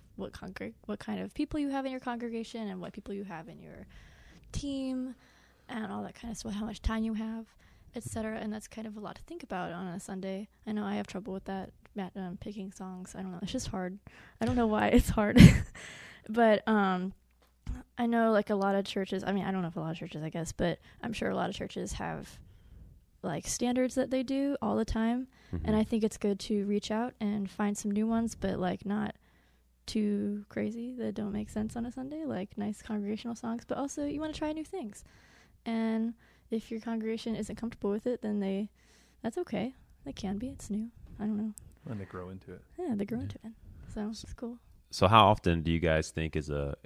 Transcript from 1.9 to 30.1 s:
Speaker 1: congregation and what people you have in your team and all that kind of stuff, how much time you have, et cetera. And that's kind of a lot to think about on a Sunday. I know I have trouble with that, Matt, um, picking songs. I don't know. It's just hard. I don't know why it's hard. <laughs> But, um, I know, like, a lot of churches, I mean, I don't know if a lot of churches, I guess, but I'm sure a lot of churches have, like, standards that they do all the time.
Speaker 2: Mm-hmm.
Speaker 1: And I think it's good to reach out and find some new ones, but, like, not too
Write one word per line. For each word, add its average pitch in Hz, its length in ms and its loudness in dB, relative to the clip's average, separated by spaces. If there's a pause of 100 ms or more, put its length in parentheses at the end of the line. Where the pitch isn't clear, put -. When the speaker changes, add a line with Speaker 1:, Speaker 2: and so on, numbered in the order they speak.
Speaker 1:
congregation 226 680 -6
and 185 120 -6
what 170 120 -8
people 208 200 -12
you 202 120 -8
have 170 240 -12
in - 120 -18
your - 260 -18 (640)
team 262 640 -4 (540)
and 220 240 -6
all 208 100 -6
that 190 120 -10
kind 233 180 -12
of - 60 -10
stuff, 226 160 -6
how 208 100 -4
much 208 180 -6
time 220 200 2
you 220 120 0
have, 220 320 -6 (500)
et 226 80 -8
cetera. 220 340 -4
And 214 140 -4
that's 214 160 -8
kind 220 180 -10
of 208 100 -10
a 220 40 -12
lot 202 160 -10
to - 80 -18
think 339 180 -14
about 180 300 -6
on 185 160 -6
a 175 100 -8
Sunday. 190 500 -8 (200)
I 220 40 -4
know 208 120 -2
I 202 100 -2
have 208 140 -4
trouble 190 240 -8
with 196 140 -8
that, 190 240 -6 (260)
Matt, 185 200 -6
um, 185 240 -6
picking 202 300 -10
songs. 185 460 -12
I 190 60 -8
don't 190 100 -8
know. 175 100 -10
It's 190 80 -4
just 254 180 -4
hard. 185 300 -4 (420)
I 226 60 -2
don't 247 100 2
know 233 120 6
why 214 200 4
it's 240 200 6
hard. 214 380 8
<laughs> - 840 6
But, 220 400 6
um, 190 440 2 (840)
I 240 80 0
know, 226 260 4
like, 214 180 4
a 208 40 2
lot 196 200 2
of 196 100 2
churches, 190 420 -4
I 196 60 0
mean, 190 120 0
I 175 80 -2
don't 185 100 0
know 165 60 -2
if 170 80 -8
a 170 40 -4
lot 160 120 -4
of 170 60 -6
churches, 175 240 -8
I 160 80 -4
guess, 160 220 -6
but 170 260 0 (240)
I'm - 100 -6
sure - 180 -2
a 190 60 -2
lot 175 140 0
of 196 60 -6
churches - 380 -8
have, 165 440 -8 (840)
like, 170 240 -4
standards 247 500 0
that 254 140 2
they 262 120 2
do 277 400 0
all 208 140 0
the 220 80 2
time. 233 440 0 (240)
Speaker 2:
Mm-hmm. 85 140 -4
Speaker 1:
And 214 100 4
I 220 80 6
think 214 180 0
it's 220 160 2
good 202 220 2
to 202 260 0
reach 208 240 0
out 226 300 -2
and 202 300 -2
find 208 260 0
some 208 140 -2
new 214 160 2
ones, 226 280 2
but, - 240 -2
like, 180 280 -2
not 208 280 -2 (720)
too 208 640 0